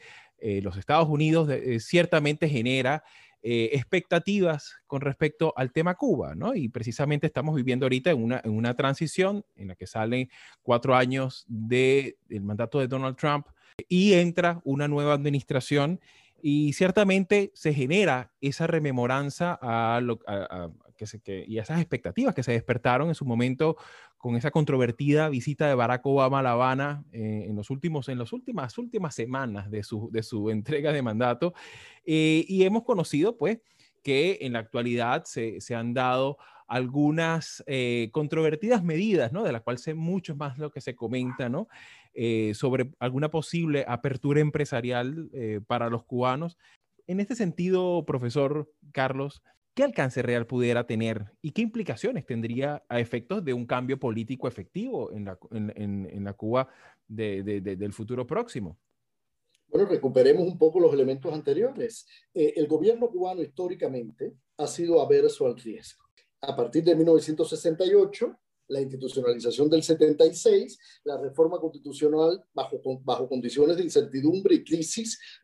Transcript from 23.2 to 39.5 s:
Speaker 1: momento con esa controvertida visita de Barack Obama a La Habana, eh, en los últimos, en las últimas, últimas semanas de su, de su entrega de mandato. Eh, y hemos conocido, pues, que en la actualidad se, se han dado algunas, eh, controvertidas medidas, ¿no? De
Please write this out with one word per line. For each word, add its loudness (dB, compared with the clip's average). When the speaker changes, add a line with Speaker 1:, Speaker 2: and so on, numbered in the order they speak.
Speaker 1:
momento 0
con -4
esa -2
controvertida 2
visita -2
de 4
Barack 2
Obama 4
a 2
La 2
Habana, 0
eh, -4
en -4
los -6
últimos, -4
en -4
las -8
últimas, -8
últimas -6
semanas -6
de -6
su, -8
de -2
su -4
entrega -2
de 0
mandato. 0
Eh, 4
y 4
hemos 2
conocido, 0
pues, 0
que 2
en -4
la -2
actualidad -2
se, -6
se -8
han -4
dado 0
algunas, 0
eh, -2
controvertidas 0
medidas, 0
¿no? -4
De -2